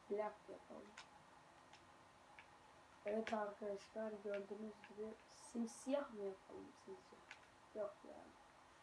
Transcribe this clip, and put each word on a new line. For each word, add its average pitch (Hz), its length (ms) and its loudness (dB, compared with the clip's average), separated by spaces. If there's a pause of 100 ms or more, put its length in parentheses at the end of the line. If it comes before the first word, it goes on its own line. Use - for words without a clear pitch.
(100)
black 208 380 4
yapalım. - 420 -8 (2250)
Evet 220 260 6
arkadaşlar 214 800 4 (120)
gördüğünüz 202 500 2 (140)
gibi 214 260 -2 (200)
simsiyah 262 760 4
mı 208 140 -2
yapalım 190 480 -4 (120)
sizce? - 320 -8 (580)
Yok 214 200 2 (140)
ya. - 80 -8 (680)